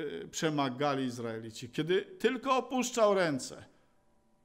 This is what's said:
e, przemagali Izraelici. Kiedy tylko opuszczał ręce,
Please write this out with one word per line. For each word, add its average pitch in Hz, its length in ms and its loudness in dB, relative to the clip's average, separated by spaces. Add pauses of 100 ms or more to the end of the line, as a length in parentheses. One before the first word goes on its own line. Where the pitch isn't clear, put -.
(240)
e, - 40 -12
przemagali 139 800 0
Izraelici. 113 640 -8
Kiedy 170 320 0
tylko 254 560 0
opuszczał 247 560 2
ręce, 165 520 0 (800)